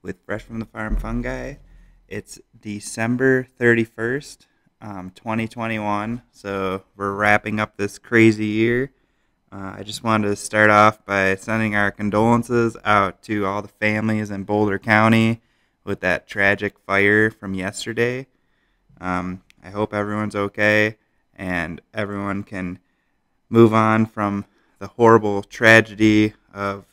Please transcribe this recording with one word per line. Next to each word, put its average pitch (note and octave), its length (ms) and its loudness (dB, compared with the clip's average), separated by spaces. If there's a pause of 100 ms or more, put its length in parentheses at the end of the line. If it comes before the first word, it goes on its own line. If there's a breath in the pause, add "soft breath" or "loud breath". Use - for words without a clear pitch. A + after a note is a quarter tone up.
with F#2 220 -12
Fresh G#2+ 180 -10
from A2+ 180 -12
the G#2+ 60 -12
Farm G#2+ 300 -8
Fungi. B2+ 580 -8 (540)
It's - 300 -14 (220)
December B2 880 -2 (100)
thirty-first, A#2 880 -2 (340)
um, F#2+ 340 -16
twenty A2+ 340 -6
twenty-one, A2 840 -6
so F#2+ 540 -6 (120)
we're G2 180 -4
wrapping G#2 440 0
up G#2+ 180 -6
this G2+ 220 -6
crazy A2 480 4
year. A#2 460 -2 (580)
Uh, G2 280 -14
I G2+ 60 -14
just G#2 200 -14
wanted G#2+ 240 0
to G2+ 80 -2
start G#2+ 340 0
off G#2+ 360 4
by F#2+ 300 0
sending A2 380 -4
our G#2 160 0
condolences A#2 920 0
out G2+ 380 0
to G#2 240 -4
all G2+ 160 -4
the G2+ 60 -18
families G#2+ 640 -2
in G2 140 -8
Boulder G#2 340 0
County A2+ 600 2 (440)
with G2+ 160 -8
that F2+ 260 -2
tragic G2+ 540 0
fire G#2 500 2
from G2+ 240 -12
yesterday. A#2 720 -6 (760)
Um, F#2 420 -6 (200)
I F#2 80 -20
hope G#2 240 -6
everyone's G#2 400 -4
okay G#2+ 600 0 (400)
and F2 440 -8 (140)
everyone G2+ 480 -8
can F#2 380 -10 (680)
move A2+ 240 6
on A2 340 2
from G2+ 380 -6 (360)
the G2 80 -12
horrible G#2+ 560 4
tragedy G#2+ 920 4 (180)
of G2 400 -8